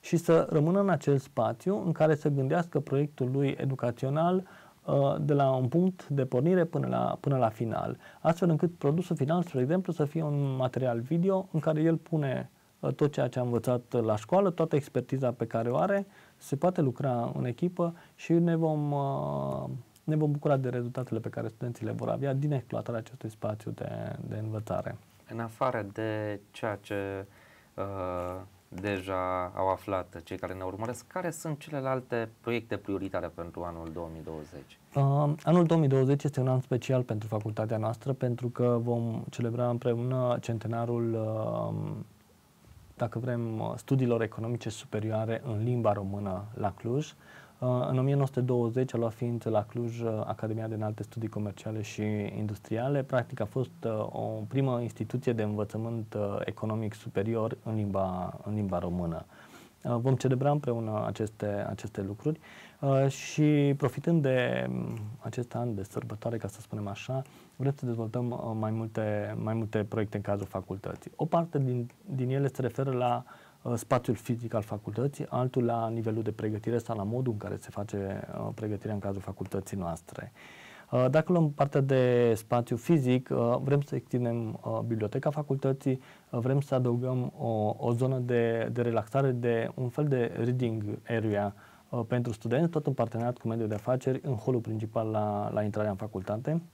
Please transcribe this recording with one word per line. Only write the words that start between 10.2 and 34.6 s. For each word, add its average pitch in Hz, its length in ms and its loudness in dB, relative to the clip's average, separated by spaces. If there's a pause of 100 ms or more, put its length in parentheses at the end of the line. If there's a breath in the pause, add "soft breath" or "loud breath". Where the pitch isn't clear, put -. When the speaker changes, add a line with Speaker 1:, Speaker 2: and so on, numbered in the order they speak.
Speaker 1:
un 143 320 0
material 127 440 0
video 180 520 2
în 165 80 0
care 151 220 2
el 165 160 6
pune, 139 520 -2 (300 soft breath)
uh, 139 140 -2
tot 143 180 2
ceea 139 160 0
ce 127 120 -2
a - 20 2
învățat 120 640 2
la 110 120 4
școală, 190 340 4
toată 165 260 0
expertiza 131 560 0
pe 117 140 -2
care 117 240 0
o 123 80 0
are, 196 280 2 (320 loud breath)
se - 180 -6
poate 180 260 2
lucra 127 560 0
în 135 80 0
echipă 170 480 -2 (220 loud breath)
și - 180 0
ne 170 220 6
vom, 156 360 2
uh, 139 760 -2 (340)
ne 156 120 0
vom 151 160 4
bucura 143 260 2
de 131 120 0
rezultatele 120 500 -4
pe 117 100 -6
care 113 180 -6
studenții 117 380 -6
le 110 60 -2
vor 113 180 -2
avea 131 240 0
din 143 180 0
exploatarea 117 480 -2
acestui 113 300 -10
spațiu 107 420 -6
de, 110 440 -6 (120)
de 107 160 -6
învățare. 107 540 -4 (340)
Speaker 2:
În 113 80 -8
afară 117 540 -2
de 107 460 -2 (120)
ceea 107 300 -4
ce, 98 440 -6 (480 loud breath)
uh, 98 100 -6 (840)
deja 92 880 -2
au 95 140 2
aflat 92 540 -2
cei 92 140 -10
care 90 160 -6
ne 92 100 -8
urmăresc, 107 440 -6
care 180 240 -4
sunt 151 280 -6
celelalte 131 680 -4 (120)
proiecte 113 360 -2
prioritare 92 580 -4
pentru 85 280 -8
anul 82 300 -8
două 85 200 -6
mii 80 100 -12
douăzeci? 76 540 -12 (180)